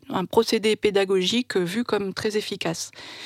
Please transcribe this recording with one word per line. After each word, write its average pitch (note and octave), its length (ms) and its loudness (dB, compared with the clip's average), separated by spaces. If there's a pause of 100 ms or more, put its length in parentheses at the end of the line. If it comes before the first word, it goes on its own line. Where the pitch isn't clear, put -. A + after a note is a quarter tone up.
un F#3 160 -2
procédé A3 500 4
pédagogique, G3 840 2
euh, F3+ 60 2
vu G3+ 200 -2
comme G3 300 -2
très G#3+ 240 -2
efficace. F#3 540 -6 (340)